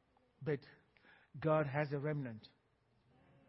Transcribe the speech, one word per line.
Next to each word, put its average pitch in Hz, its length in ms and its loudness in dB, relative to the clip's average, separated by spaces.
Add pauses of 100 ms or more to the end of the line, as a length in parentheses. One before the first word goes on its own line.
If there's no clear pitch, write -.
(440)
but 143 160 0 (800)
God 156 280 4
has 143 260 0
a 143 40 -2
remnant. 139 480 -4 (1040)